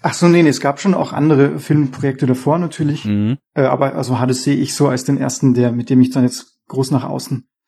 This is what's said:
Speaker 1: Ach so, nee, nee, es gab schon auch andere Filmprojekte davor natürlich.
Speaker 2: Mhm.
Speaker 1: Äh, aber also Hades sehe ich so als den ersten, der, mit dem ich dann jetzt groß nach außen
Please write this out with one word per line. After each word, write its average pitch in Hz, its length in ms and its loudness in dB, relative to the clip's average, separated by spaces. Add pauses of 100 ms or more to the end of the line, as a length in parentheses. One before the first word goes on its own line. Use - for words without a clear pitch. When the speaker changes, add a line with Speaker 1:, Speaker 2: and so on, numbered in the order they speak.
Speaker 1:
Ach - 140 -2
so, 175 140 2
nee, 170 140 6
nee, 156 60 6
es 131 120 0
gab 143 200 -2
schon 190 140 2
auch 156 180 -4
andere 143 480 2
Filmprojekte 139 680 -2
davor 127 320 0
natürlich. 151 460 -4
Speaker 2:
Mhm. 104 340 -2 (160)
Speaker 1:
Äh, 143 80 0
aber 135 320 0
also 123 240 -2
Hades 127 240 -2
sehe 143 140 0
ich - 180 -4
so 147 140 2
als 127 160 -2
den 139 140 0
ersten, 131 360 0
der, 123 180 2
mit 117 180 -6
dem 127 100 6
ich 127 100 4
dann 127 140 0
jetzt - 340 -6 (100)
groß 131 220 -4
nach 135 140 0
außen 135 420 -8 (220)